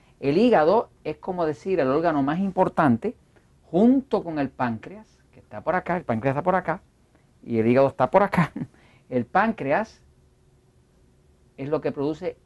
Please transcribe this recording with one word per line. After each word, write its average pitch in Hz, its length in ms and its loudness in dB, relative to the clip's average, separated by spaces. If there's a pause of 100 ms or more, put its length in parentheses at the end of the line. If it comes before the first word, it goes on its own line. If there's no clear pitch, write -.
(220)
El 143 160 0
hígado 208 520 4 (140)
es, 151 140 -8
como 180 280 -4
decir, 165 360 -2
el 131 80 0
órgano 151 340 0
más 151 160 -2
importante 180 720 0 (560)
junto 233 540 2
con 165 160 -8
el 135 100 -2
páncreas, 131 680 -8 (140)
que - 80 -20
está 104 220 -16
por 165 140 -2
acá, 180 220 -2
el 160 60 -6
páncreas 123 320 -2
está 147 80 -4
por 185 120 2
acá 175 260 -4 (600)
y 117 160 -4
el 110 80 2
hígado 131 220 4
está 131 240 0
por 190 100 6
acá. 180 320 0
<laughs> - 560 -14
El 123 160 -2
páncreas 190 760 -2 (1600)
es 135 120 -10
lo 151 120 -2
que 143 100 -2
produce 151 540 -6